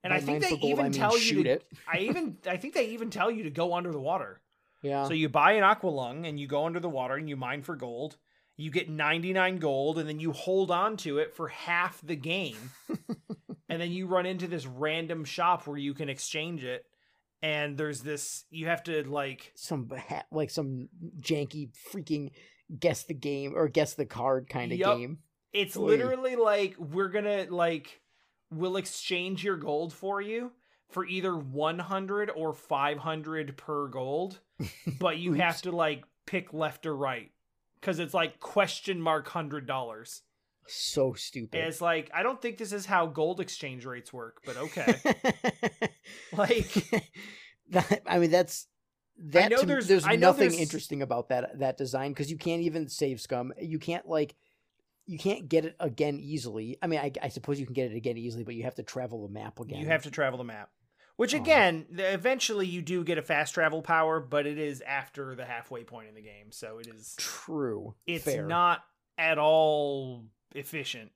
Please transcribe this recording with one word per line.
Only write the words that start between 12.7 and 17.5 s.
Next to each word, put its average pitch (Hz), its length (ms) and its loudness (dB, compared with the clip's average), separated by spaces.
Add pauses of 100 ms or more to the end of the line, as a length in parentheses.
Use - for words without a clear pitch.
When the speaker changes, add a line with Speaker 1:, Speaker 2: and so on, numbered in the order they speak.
Speaker 2:
<laughs> - 100 -6 (680)
Speaker 1:
And 165 140 -4
then 175 100 -4
you 185 140 -4
run 180 220 2
into 185 200 -4
this 165 200 -4
random 156 580 -4
shop 175 400 2
where 147 120 -6
you 143 160 -2
can 143 140 -6
exchange 151 560 -6
it. 127 220 -8 (560)
And 147 360 -2